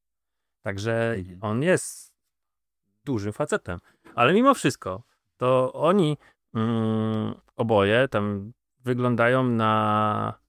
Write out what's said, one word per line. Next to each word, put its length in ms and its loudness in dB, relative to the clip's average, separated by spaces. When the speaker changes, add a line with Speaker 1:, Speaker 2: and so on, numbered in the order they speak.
Speaker 1:
Także 560 -4
Speaker 2:
Mhm. 220 -12
Speaker 1:
on 220 -2
jest 500 -2
dużym 280 -4
facetem. 460 -6
Ale 200 4
mimo 200 4
wszystko, 480 -4
to 360 2
oni, 440 2
mm, 800 -2
oboje 520 2
tam 440 -4
wyglądają 600 2
na, 920 0